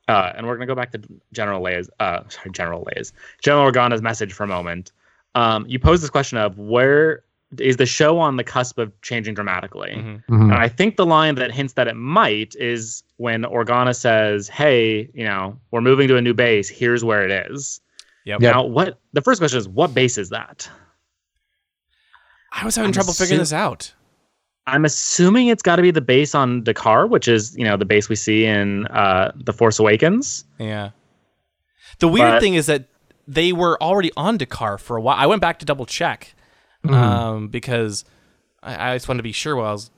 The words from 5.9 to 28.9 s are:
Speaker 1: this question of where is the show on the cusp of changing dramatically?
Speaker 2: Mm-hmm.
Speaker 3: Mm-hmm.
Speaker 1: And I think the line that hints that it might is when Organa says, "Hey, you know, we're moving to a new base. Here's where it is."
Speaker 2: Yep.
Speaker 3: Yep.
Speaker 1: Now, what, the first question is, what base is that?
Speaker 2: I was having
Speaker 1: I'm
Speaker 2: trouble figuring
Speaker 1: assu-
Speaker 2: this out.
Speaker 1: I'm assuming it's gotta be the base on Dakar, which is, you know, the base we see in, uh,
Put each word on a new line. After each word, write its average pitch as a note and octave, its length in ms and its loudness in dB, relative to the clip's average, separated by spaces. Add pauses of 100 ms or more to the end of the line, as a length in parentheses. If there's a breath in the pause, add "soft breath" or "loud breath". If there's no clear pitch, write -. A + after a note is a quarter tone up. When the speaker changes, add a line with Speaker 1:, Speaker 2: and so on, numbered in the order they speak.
Speaker 1:
this D3 80 -8
question C#3 260 -2
of G#2 220 -2
where C3+ 640 0 (360)
is C3 180 2
the C3 100 2
show D#3 320 2
on D3 180 0
the B2 80 -4
cusp B2+ 340 -4
of A2 240 -6
changing A2 320 -8
dramatically? F#2+ 560 -8
Speaker 2:
Mm-hmm. G#2+ 440 -6
Speaker 3:
Mm-hmm. A2 160 6
Speaker 1:
And A2+ 40 6
I A#2 140 4
think G3 280 0
the F#3+ 80 4
line D#3 300 2
that B2 180 -4
hints C3+ 220 -6
that B2 120 2
it A#2 100 -4
might A#2+ 600 0
is A#2 460 -6 (160)
when A2+ 240 -4
Organa A#2+ 520 0
says, G#2+ 540 2
"Hey, A#2 640 0
you A#2 120 -10
know, G2 340 -6 (120)
we're A#2 120 -2
moving C3 260 4
to B2+ 80 4
a A#2+ 60 2
new B2 100 0
base. A2+ 380 2
Here's A#2+ 340 -2
where G#2+ 240 0
it F#2+ 220 -4
is." - 300 -12 (440 soft breath)
Speaker 2:
Yep. G#2 160 -6
Speaker 3:
Yep. A#2+ 140 6
Speaker 1:
Now, B2+ 100 2
what, D#3 340 -2 (140)
the C#3+ 80 0
first B3 200 2
question C3 180 0
is, G2 100 -6
what C3+ 240 -2
base B2+ 240 0
is F#2+ 140 -8
that? - 380 -12 (1800 soft breath)
Speaker 2:
I - 120 -8
was A3 120 -4
having A3 120 0
Speaker 1:
I'm G3 40 0
Speaker 2:
trouble F#3 200 0
figuring F3 260 2
Speaker 1:
assu- F3+ 40 2
Speaker 2:
this D3 100 -4
out. D#3 400 -6 (720)
Speaker 1:
I'm C#3 180 2
assuming G3 640 2
it's A3+ 140 2
gotta F3 200 4
be F3+ 80 6
the D#3+ 100 2
base C#3+ 340 2
on B2 280 0
Dakar, A2+ 440 2
which A#3 200 0
is, A2+ 300 0
you - 80 -4
know, G#2 120 2
the G2+ 80 0
base G#2 240 2
we A2+ 80 -2
see A2 280 0
in, G2+ 440 0
uh, F#2+ 460 2